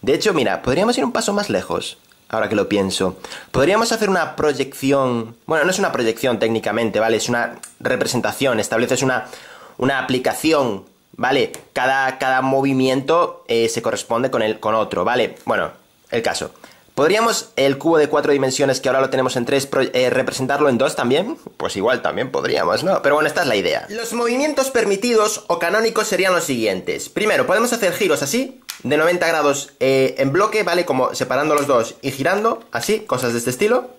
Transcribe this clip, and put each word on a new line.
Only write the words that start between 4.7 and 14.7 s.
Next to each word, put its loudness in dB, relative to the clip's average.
bueno, 2
no 2
es -2
una 0
proyección 0
técnicamente, 0
¿vale? 2
Es -4
una -4
representación, -2
estableces 0
una, -2
una 0
aplicación, 0
¿vale? 0
Cada, 0
cada 0
movimiento, 0
eh, 2
se -4
corresponde -2
con 0
el, -2
con 0